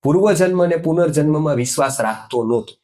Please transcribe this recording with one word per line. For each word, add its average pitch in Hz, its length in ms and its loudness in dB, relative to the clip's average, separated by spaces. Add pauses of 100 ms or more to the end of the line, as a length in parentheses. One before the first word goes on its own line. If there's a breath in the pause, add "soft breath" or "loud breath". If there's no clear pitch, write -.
પૂર્વજન્મ 180 600 2
અને 170 200 0
પુનર્જન્મમાં 156 760 0
વિશ્વાસ 127 340 -2 (100)
રાખતો 110 440 -4
નહોતો. 110 220 -2 (120)